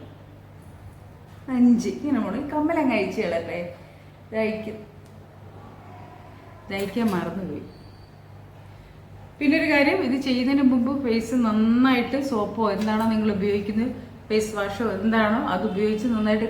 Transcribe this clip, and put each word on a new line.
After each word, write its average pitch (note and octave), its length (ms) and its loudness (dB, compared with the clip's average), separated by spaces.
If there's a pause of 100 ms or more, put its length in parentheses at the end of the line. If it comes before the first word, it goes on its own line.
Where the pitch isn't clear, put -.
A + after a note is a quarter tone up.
(1500)
അഞ്ച്, A#3+ 440 6
ഇങ്ങനെ C4+ 260 0
പോണം. G3+ 200 -4
ഈ - 100 -8
കമ്മലങ്ങ് D4+ 420 2
അഴിച്ച് F#3+ 280 -2
കളയട്ടെ. E3+ 340 -4 (720)
ഇതഴിക്ക്-, A3 500 -4 (1900)
ഇതഴിക്കാൻ G3+ 480 -2
മറന്നുപോയി. E3+ 500 -6 (1700)
പിന്നെ D4 220 4
ഒരു D4+ 120 0
കാര്യം, D4 340 4
ഇത് B3+ 100 2 (100)
ചെയ്യുന്നതിന് C4 440 4
മുമ്പ് B3+ 200 2 (140)
ഫേസ് A3+ 320 0 (100)
നന്നായിട്ട് A#3 720 4 (120)
സോപ്പോ G#3 340 0 (100)
എന്താണോ G#3+ 380 0
നിങ്ങൾ G#3+ 240 2
ഉപയോഗിക്കുന്നത്, G#3 560 0 (360)
ഫേസ് G#3+ 280 0
വാഷോ G3+ 300 -2 (100)
എന്താണോ, A3 440 2 (140)
അത് F#3 160 0
ഉപയോഗിച്ച് G#3+ 440 0
നന്നായിട്ട് G#3+ 360 2